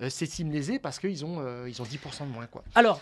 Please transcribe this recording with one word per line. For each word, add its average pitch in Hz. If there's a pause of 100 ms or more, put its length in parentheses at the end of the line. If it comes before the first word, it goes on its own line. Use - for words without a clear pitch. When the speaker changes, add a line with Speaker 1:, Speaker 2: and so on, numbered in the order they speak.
Speaker 1:
euh, 131
s'estiment 156
lésés 151
parce 143
qu'ils 170
ont, 170
euh, 123
ils 117
ont 123
dix 135
pour 139
cent 147
de 139
moins, 117
quoi. - (100)
Speaker 2:
Alors, 226